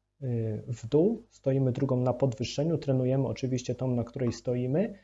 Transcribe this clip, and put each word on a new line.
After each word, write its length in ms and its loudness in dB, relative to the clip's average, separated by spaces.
y, 440 -2
w 200 -8
dół, 420 2
stoimy 420 0
drugą 260 2
na 160 2
podwyższeniu, 640 0
trenujemy 500 2
oczywiście 480 -2
tą, 120 -2
na 160 0
której 280 -2
stoimy 640 -2